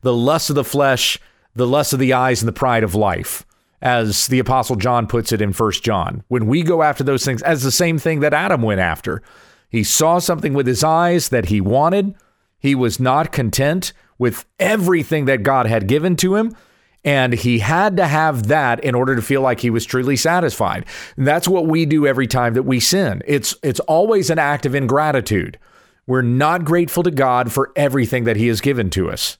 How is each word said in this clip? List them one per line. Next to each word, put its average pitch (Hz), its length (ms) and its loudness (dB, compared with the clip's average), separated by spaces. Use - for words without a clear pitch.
the 127 120 2
lust 135 360 0
of 147 60 -2
the 139 80 0
flesh, 139 560 0
the 123 120 0
lust 143 260 0
of 131 60 -2
the 131 140 2
eyes, 127 280 2
and 113 60 0
the 107 60 -2
pride 120 300 2
of 92 120 -2
life, 92 500 -2
as 117 460 0
the 127 120 2
Apostle 127 360 0
John 117 320 0
puts 117 240 -2
it 107 100 0
in 101 120 0
First 107 300 -2
John. 90 440 -2
When 117 200 0
we 156 160 2
go 165 180 2
after 151 220 0
those 135 200 0
things, 123 200 -2
as 151 200 0
the 135 80 0
same 170 260 0
thing 156 240 -2
that 147 120 2
Adam 160 280 0
went 104 200 0
after. 82 400 -2
He 113 140 0
saw 160 340 2
something 165 380 -2
with 139 100 0
his 127 180 0
eyes 170 460 2
that 117 160 0
he 101 160 0
wanted. 165 540 2
He 139 160 0
was 123 260 0
not 131 320 0
content 139 640 -2
with 123 280 -2
everything 175 680 0
that 127 180 0
God 127 240 2
had 110 200 0
given 156 300 2
to 185 180 0
him, 226 200 -2
and 131 280 2
he 117 260 0
had 175 380 0
to 175 100 2
have 147 400 0
that 127 360 0
in 127 120 0
order 131 200 0
to 113 60 -2
feel 135 200 0
like 127 180 0
he 120 100 -2
was 113 160 -2
truly 127 300 -2
satisfied. 151 680 -2
And 135 120 0
that's 160 200 0
what 175 200 2
we 160 180 2
do 147 220 2
every 131 200 0
time 120 280 0
that 131 80 0
we 127 160 0
sin. 135 460 -2
It's, 143 360 -2
it's 127 200 -2
always 175 500 2
an 160 80 0
act 147 260 -2
of 127 80 -2
ingratitude. 135 840 -2
We're 127 140 0
not 147 420 0
grateful 170 380 0
to 175 80 2
God 127 400 0
for 135 240 -2
everything 131 480 0
that 113 120 2
he 113 120 0
has 113 140 0
given 120 280 0
to 85 220 -2
us. - 280 -8